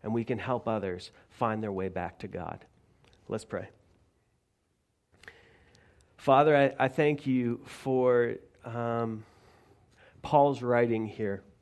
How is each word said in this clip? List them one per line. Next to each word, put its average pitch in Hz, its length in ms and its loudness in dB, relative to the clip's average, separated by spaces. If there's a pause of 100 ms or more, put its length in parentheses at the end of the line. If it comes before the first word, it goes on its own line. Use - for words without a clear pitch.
and 110 100 -4
we 117 120 -2
can 117 140 -4
help 123 280 -4
others 98 440 -6 (180)
find 110 340 -2
their 107 80 -4
way 95 160 -4
back 87 320 -8
to 110 80 -12
God. 87 380 -12 (640)
Let's - 180 -6
pray. - 240 -10 (2500)
Father, 143 380 6
I, 139 300 4
I - 20 -2
thank 147 380 0
you 123 400 0
for, 123 680 2 (300)
um, 117 580 -4 (1000)
Paul's 143 400 2
writing 120 460 2
here. 101 340 -6 (200)